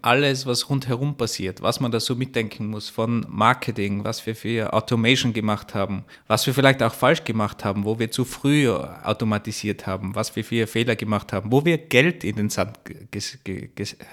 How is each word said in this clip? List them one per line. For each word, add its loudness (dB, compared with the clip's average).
alles, 2
was -2
rundherum -2
passiert, -4
was 0
man 0
da 2
so -2
mitdenken -4
muss -8
von 0
Marketing, 0
was -6
wir -6
für -4
Automation 2
gemacht -2
haben, -4
was 2
wir 2
vielleicht 6
auch 2
falsch 2
gemacht -4
haben, 0
wo 0
wir -2
zu 0
früh 2
automatisiert -2
haben, -4
was -2
wir -2
für 0
Fehler 2
gemacht -2
haben, -2
wo 4
wir 4
Geld 4
in -2
den 0
Sand -4
ge-, -16
ges-, -8
ge-, -8
ges-, -8